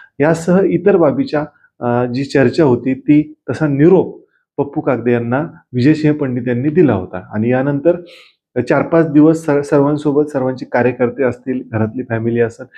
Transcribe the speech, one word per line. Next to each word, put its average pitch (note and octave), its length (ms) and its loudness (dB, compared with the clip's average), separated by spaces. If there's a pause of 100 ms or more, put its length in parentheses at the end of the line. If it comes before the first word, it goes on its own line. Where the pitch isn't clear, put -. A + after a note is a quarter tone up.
(200)
यासह E3 460 0
इतर F3+ 320 2
बाबीच्या, D3 480 0 (340)
अ, B2 260 0
जी B2 180 -4
चर्चा C3+ 400 2
होती C3 300 2
ती D3 400 2 (160)
तसा D3+ 180 -2
निरोप C#3+ 560 2 (340)
पप्पू C#3+ 240 -4
कागदे B2 300 -2
यांना A#2+ 360 -2 (260)
विजयसिंह D3+ 420 2
पंडित B2+ 320 -4
यांनी B2 220 -2
दिला D3 240 2
होता. F#2 280 -6 (120)
आणि A2 160 -2
यानंतर C#3+ 460 0 (640)
चार C#3 200 0
पाच D#3 300 0
दिवस D#3 340 4
सर-, C#3+ 160 0
सर्वांसोबत, D3 680 0
सर्वांचे B2+ 360 -4
कार्यकर्ते B2 580 -2
असतील, B2+ 480 -4
घरातली A2 320 -4
फॅमिली A#2 360 -4
असेल, A#2 260 -4 (120)